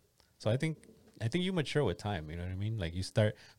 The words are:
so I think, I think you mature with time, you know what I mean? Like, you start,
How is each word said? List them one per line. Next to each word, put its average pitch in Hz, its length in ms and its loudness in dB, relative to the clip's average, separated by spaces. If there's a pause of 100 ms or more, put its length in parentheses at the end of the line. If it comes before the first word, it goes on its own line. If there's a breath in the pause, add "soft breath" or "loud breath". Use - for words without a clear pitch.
(380)
so 110 120 2
I 113 80 4
think, 160 180 -2 (460)
I 117 60 0
think 175 160 2
you 190 80 0
mature 151 320 2
with 90 120 2
time, 85 340 -4
you 85 60 -6
know 87 60 -4
what 92 100 -4
I 92 40 -4
mean? 110 220 -2
Like, 82 160 -2
you 92 80 -2
start, 107 320 2 (240 soft breath)